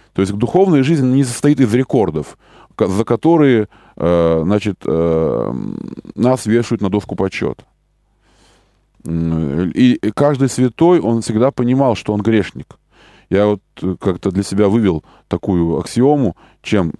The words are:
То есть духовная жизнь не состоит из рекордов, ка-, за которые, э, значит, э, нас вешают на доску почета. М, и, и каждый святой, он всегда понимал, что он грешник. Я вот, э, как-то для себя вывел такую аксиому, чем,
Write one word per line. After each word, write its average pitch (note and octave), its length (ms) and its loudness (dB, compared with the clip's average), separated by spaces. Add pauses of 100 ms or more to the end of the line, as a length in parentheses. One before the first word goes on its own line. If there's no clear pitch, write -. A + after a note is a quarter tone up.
(140)
То - 80 -2
есть G2 120 0
духовная C#3+ 500 2
жизнь C#3 280 2
не C3+ 120 2
состоит C#3 360 0
из A2+ 140 2
рекордов, G2 640 0 (380)
ка-, G2+ 120 0
за G2 180 -2
которые, C3 640 2 (280)
э, E2+ 460 2
значит, G2+ 420 -2
э, D#2+ 680 0 (600)
нас B2 320 0
вешают A2+ 360 0
на G2+ 80 -2
доску G2+ 260 -4
почета. F#2 480 -6 (1400)
М, E2 680 -2
и, B2 220 2
и G#2+ 180 -2
каждый C#3 360 0
святой, D3+ 520 2
он A2+ 220 0
всегда A2 300 0
понимал, B2+ 440 0
что - 180 -6
он G#2 80 -2
грешник. G#2+ 560 -2 (540)
Я G2+ 160 2
вот, G#2 140 0 (200)
э, F#2 180 -2
как-то F#2+ 320 -2
для F#2+ 120 -2
себя G2+ 240 0
вывел G2 360 0 (240)
такую E2+ 520 0
аксиому, B2+ 560 0 (260)
чем, F#2 380 -2